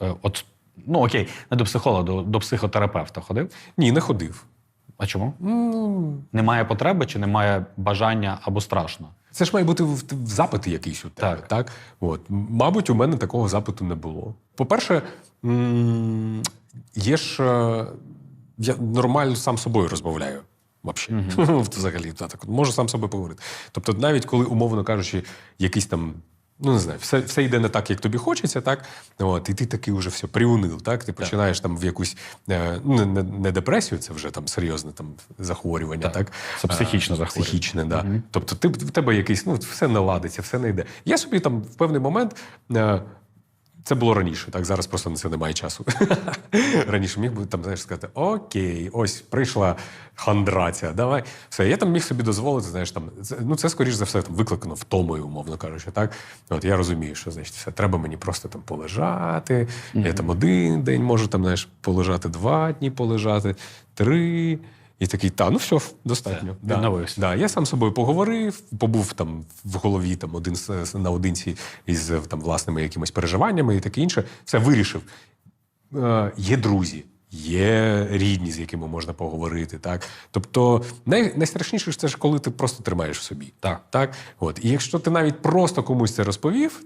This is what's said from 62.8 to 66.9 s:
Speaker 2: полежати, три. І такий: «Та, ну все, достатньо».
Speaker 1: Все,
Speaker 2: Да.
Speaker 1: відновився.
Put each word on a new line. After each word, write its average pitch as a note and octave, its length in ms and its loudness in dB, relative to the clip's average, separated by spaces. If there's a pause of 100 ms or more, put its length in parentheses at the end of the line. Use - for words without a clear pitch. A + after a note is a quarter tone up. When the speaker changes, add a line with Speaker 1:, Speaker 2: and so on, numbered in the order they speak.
Speaker 2:
полежати, G#2+ 640 0 (380)
три. E3 640 2 (400)
І F#2 80 2
такий: F#2+ 220 0
«Та, F#2 200 2
ну F#3+ 80 4
все, D#3+ 220 2 (260)
достатньо». F#2+ 460 -4
Speaker 1:
Все, G2 160 -10
Speaker 2:
Да. G#2+ 80 0
Speaker 1:
відновився. G2 460 0